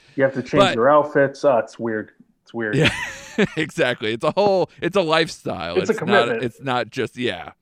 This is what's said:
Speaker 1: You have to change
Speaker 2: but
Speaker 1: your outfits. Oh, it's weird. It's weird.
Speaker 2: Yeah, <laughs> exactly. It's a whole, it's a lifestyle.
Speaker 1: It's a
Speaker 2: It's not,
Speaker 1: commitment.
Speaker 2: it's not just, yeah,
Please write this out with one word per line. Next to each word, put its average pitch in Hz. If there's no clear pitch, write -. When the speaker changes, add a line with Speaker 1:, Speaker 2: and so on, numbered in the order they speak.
Speaker 1:
You 135
have 135
to 127
change 151
Speaker 2:
but 185
Speaker 1:
your 120
outfits. 147
Oh, 131
it's -
weird. 113
It's -
weird. 113
Speaker 2:
Yeah, 160
<laughs> -
exactly. 127
It's 120
a 151
whole, 190
it's 185
a 196
lifestyle. 156
Speaker 1:
It's -
a -
Speaker 2:
It's -
not, 160
Speaker 1:
commitment. 120
Speaker 2:
it's 120
not 123
just, 123
yeah, 92